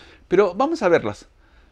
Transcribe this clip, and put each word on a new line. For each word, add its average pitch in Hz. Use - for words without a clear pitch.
pero 190
vamos 285
a 185
verlas. 117